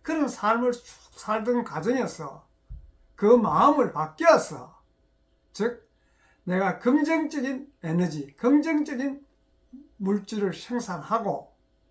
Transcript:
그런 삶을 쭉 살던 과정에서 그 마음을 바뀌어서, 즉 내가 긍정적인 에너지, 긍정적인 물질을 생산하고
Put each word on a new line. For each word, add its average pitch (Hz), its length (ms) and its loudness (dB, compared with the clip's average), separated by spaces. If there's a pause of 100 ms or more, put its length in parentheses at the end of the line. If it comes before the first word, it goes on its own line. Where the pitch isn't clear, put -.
그런 302 260 -2
삶을 233 440 0
쭉 - 460 -18
살던 226 460 -2
과정에서 160 840 -6 (680)
그 202 100 2
마음을 226 680 6
바뀌어서, 156 880 2 (720)
즉 240 360 -4 (560)
내가 185 340 0
긍정적인 285 960 0 (100)
에너지, 160 540 -4
긍정적인 285 920 0 (680)
물질을 202 580 -2
생산하고 202 1000 -6 (340)